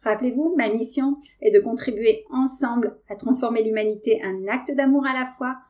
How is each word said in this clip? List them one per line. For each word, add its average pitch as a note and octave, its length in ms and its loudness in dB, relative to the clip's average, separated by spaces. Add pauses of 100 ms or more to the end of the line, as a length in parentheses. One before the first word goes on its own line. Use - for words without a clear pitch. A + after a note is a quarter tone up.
Rappelez-vous, B3 560 0
ma A3+ 100 0
mission C4+ 480 -2 (240)
est G#3+ 100 2
de G#3 100 8
contribuer A3+ 680 -2
ensemble B3+ 680 0 (100)
à G3+ 80 -10
transformer A#3+ 460 0
l'humanité G#3+ 600 0
un F#3+ 300 -6
acte B3 200 -6
d'amour C#4 340 2
à C4 120 -2
la B3+ 60 -4
fois B3+ 320 -8 (140)